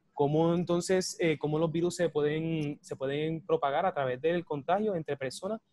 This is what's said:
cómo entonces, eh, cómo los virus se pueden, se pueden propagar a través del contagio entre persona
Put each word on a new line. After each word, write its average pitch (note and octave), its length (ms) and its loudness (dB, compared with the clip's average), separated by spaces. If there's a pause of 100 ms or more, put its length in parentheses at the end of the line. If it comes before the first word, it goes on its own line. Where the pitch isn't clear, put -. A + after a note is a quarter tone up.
(140)
cómo D#3 420 4
entonces, F3 640 0
eh, D#3+ 180 2
cómo D3+ 220 -2
los E3 120 2
virus E3+ 240 0
se E3+ 140 0
pueden, D3+ 720 -2
se - 140 -12
pueden D3 500 -4
propagar D#3+ 400 2
a F#3 80 0
través B2+ 260 -2
del E3 240 2
contagio F3+ 520 0
entre D3 200 -4
persona F#3 460 -6 (120)